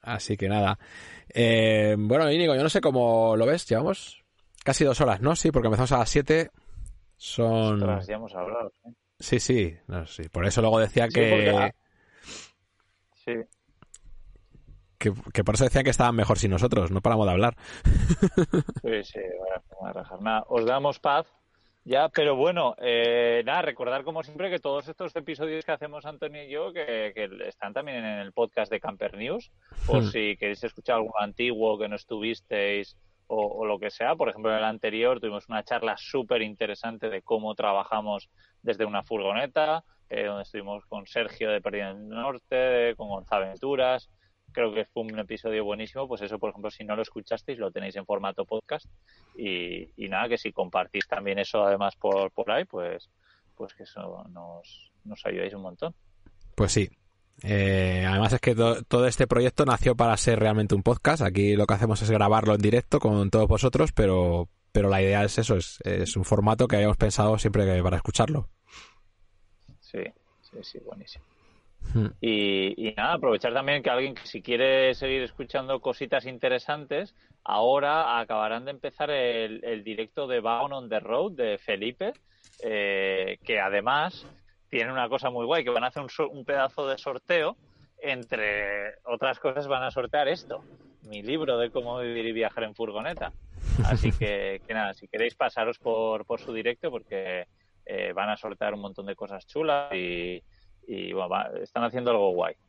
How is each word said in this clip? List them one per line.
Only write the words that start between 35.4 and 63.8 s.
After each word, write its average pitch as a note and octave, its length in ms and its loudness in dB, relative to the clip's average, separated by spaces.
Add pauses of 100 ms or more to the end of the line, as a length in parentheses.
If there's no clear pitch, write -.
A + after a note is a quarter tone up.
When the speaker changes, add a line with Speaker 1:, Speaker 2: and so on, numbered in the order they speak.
Speaker 2:
una A2 160 -6
charla A2+ 340 -4
súper A#2+ 440 -2
interesante A2 680 -6
de G2 120 -8
cómo G#2+ 340 -4
trabajamos G#2 760 -2 (320)
desde A2 220 -2
una G#2 200 -2
furgoneta, B2+ 840 0 (240)
eh, A2 160 -4
donde G2+ 180 -6
estuvimos G2+ 440 -10
con G2+ 200 -12
Sergio A2+ 440 -4
de G#2 100 0
Pérdida G2 320 -6
del G#2 160 -16
Norte, B2 880 0
con A2 100 -12
Gonzalo G2 380 -2
Aventuras. B2+ 640 -2 (440)
Creo A2+ 200 0
que G#2+ 120 -2
fue - 180 -8
un A2 160 -8
episodio G#2+ 460 -4
buenísimo. A2 420 -8
Pues B2 140 -8
eso, G#2 180 -8
por G#2+ 100 -4
ejemplo, G#2 220 -10
si - 120 -16
no G#2 120 -4
lo A2 80 -4
escuchasteis, A2+ 560 -8
lo G2+ 100 -2
tenéis G2 280 -10
en G2 100 -12
formato G2 380 -4
podcast. A2+ 420 -8 (500)
Y, F2+ 540 -8 (120)
y G2 60 -10
nada, G2+ 200 -2
que A#2 80 -2
si G#2+ 140 -6
compartís F#2 540 -2
también G2+ 320 -4
eso G2+ 260 0
además G2 340 2
por, G2 340 0
por G2+ 180 -6
ahí, B2+ 160 0
pues, F2 460 -8 (440)
pues G2 200 -14
que - 80 -20
eso F#2 460 -16
nos, F2 600 -20 (120)
nos G#2 240 -16
ayudáis F#2+ 260 -4
un G2 80 -12
montón. F#2 320 -10 (600)
Speaker 1:
Pues G#2 160 0
sí. G#2 180 0 (540)
Eh, F#2+ 640 2
además G2 260 4
es B2 80 2
que B2 140 4
to-, A#2 280 4
todo A#2+ 220 4
este B2 220 4
proyecto B2 380 4
nació B2 300 4
para A#2 220 4
ser A2+ 220 4
realmente G#2+ 340 4
un G2+ 80 2
podcast. C#3+ 400 4
Aquí G2+ 340 4
lo G#2 120 4
que G#2 80 4
hacemos G#2 260 2
es G#2+ 80 0
grabarlo G#2+ 460 6
en G#2 60 2
directo A#2+ 380 4
con G2+ 300 4
todos A2 180 6
vosotros, C3 440 4